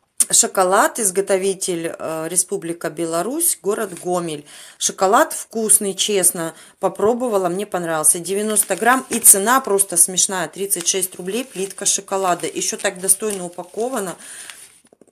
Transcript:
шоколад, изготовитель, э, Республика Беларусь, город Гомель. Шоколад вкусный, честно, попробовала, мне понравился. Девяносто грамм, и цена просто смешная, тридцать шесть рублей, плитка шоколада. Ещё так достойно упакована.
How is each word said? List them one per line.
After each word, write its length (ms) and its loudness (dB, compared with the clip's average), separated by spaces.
шоколад, 680 4
изготовитель, 1000 0
э, 320 -6
Республика 600 -2
Беларусь, 720 -2
город 380 -4
Гомель. 480 -4
Шоколад 520 2
вкусный, 600 0
честно, 640 0
попробовала, 680 2
мне 180 -4
понравился. 500 0
Девяносто 580 -2
грамм, 340 4
и 100 -2
цена 420 4
просто 340 0
смешная, 520 0
тридцать 400 -6
шесть 300 0
рублей, 280 -4
плитка 400 -6
шоколада. 640 0
Ещё 300 -4
так 220 -4
достойно 460 0
упакована. 680 -6